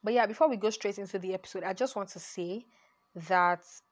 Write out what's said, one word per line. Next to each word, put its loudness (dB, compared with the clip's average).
But 0
yeah, 6
before 4
we 2
go 0
straight -4
into -6
the -4
episode, -6
I -2
just -2
want -4
to -14
say -6
that 4